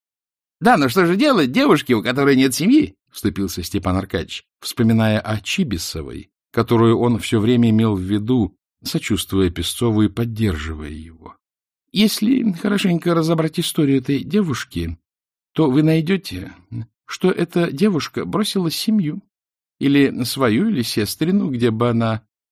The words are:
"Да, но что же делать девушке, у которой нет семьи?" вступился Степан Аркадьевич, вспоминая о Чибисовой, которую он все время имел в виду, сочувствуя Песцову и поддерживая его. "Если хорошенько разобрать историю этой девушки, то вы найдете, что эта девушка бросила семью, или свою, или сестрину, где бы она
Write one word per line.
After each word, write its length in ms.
"Да, 140
но 100
что 160
же 120
делать 360
девушке, 420
у 80
которой 340
нет 180
семьи?" 400
вступился 520
Степан 340
Аркадьевич, 480
вспоминая 600
о 200
Чибисовой, 880
которую 460
он 200
все 200
время 300
имел 280
в 40
виду, 560
сочувствуя 680
Песцову 520
и 60
поддерживая 800
его. 480
"Если 600
хорошенько 640
разобрать 460
историю 380
этой 260
девушки, 720
то 180
вы 120
найдете, 680
что 260
эта 400
девушка 540
бросила 460
семью, 520
или 460
свою, 460
или 100
сестрину, 720
где 200
бы 200
она 320